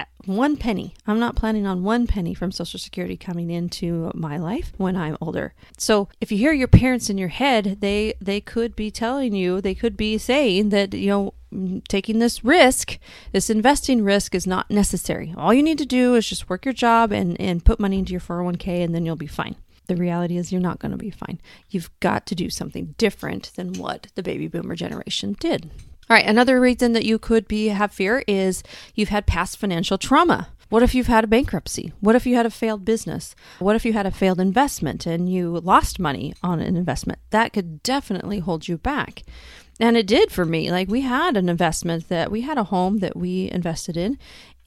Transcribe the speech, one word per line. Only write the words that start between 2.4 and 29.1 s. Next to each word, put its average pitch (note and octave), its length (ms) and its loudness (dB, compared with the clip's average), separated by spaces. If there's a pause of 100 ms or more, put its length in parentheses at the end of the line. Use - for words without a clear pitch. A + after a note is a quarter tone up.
Social - 260 -10
Security F3+ 380 -8
coming E3+ 340 -6
into E3+ 640 -4
my D3+ 220 -6
life G3 400 -4
when F#3 180 0
I'm D#3 240 -4
older. - 340 -6 (240)
So G#3 300 2 (140)
if - 100 -6
you G#3 60 0
hear C#4+ 160 4
your C4 160 0
parents B3 400 4
in G3 80 -2
your F#3 100 -2
head, G#3 540 0
they, G#3 400 -2
they G3 180 -2
could A3+ 340 -4
be G#3+ 160 -6
telling A#3+ 460 -2
you, F#3 240 0
they F#3+ 160 -2
could A3+ 220 -2
be G#3+ 200 0
saying G#3+ 520 2
that, G3 240 2
you G3 160 0
know, G3+ 240 0 (200)
"Mm, F#3+ 360 -6
taking G#3+ 300 0
this A#3 260 2
risk, C4+ 520 6 (360)
this G3 160 0
investing A#3 520 4
risk G3 320 0
is F#3 140 -2
not F#3 240 -2
necessary. F3+ 640 -2
All F3 180 2
you C4+ 80 6
need D#4 180 2
to D4 60 -4
do B3 300 4
is A3 100 2
just - 240 -8
work F#3 140 -6
your C4 100 -2
job A#3 380 4
and, G3 280 -2
and F3 260 -2
put A3 160 6
money G3 180 0
into F#3 140 -4
your F3+ 80 -6
four F3 180 -6
oh F3+ 60 -2
one F3 100 -2
k, F3 260 -4
and E3+ 140 0
then E3+ 100 -2
you'll D#3+ 120 -4
be D3+ 100 -8
fine." - 300 -8 (300)
The F3+ 100 -2
reality F3 400 -2
is F3 160 -4
you're F#3 80 0
not F3+ 180 -2
gonna - 160 -6
be G#3 160 -10
fine. - 300 -12 (280)
You've E3+ 200 -6 (100)
got - 280 -2
to F#3 80 -8
do E3+ 140 -4
something F3 480 -10
different G3 600 -4
than F3+ 160 -8
what - 420 -8
the F#3+ 80 -8
baby D#3+ 240 -6
boomer E3+ 300 -8
generation F3 600 -8
did. C#4+ 320 -4 (400)
All A3+ 80 10
right, - 80 6
another B3 340 6
reason B3 340 4
that A3+ 120 0
you A3 120 2
could A3 300 0
be, G#3+ 200 0
have G3+ 240 0
fear G#3 360 0
is F#3+ 340 0 (320)
you've G#3+ 160 0
had G#3 160 0